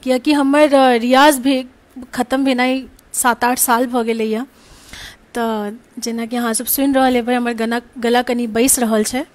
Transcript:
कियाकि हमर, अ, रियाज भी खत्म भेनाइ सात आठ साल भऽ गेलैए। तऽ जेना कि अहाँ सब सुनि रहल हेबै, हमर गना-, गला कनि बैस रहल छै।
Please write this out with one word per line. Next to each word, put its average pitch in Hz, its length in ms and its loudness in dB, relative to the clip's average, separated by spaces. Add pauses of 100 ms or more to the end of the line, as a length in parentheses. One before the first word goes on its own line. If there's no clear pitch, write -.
कियाकि 254 300 0
हमर, 285 400 4
अ, 269 180 6
रियाज 254 480 4
भी 262 260 0 (480)
खत्म 262 320 -2
भेनाइ 254 420 0 (260)
सात 233 300 0
आठ 247 160 0
साल 247 280 0
भऽ 240 160 -2
गेलैए। 220 420 -4 (920)
तऽ 220 340 -4 (280)
जेना 226 260 -6
कि 226 100 -8
अहाँ 240 180 -2
सब 226 120 -6
सुनि 277 280 0
रहल 262 220 2
हेबै, 247 200 0
हमर 240 180 -2
गना-, 233 440 -6
गला 240 240 0
कनि 240 260 -4
बैस 233 320 0
रहल 220 240 0
छै। 247 200 -4 (120)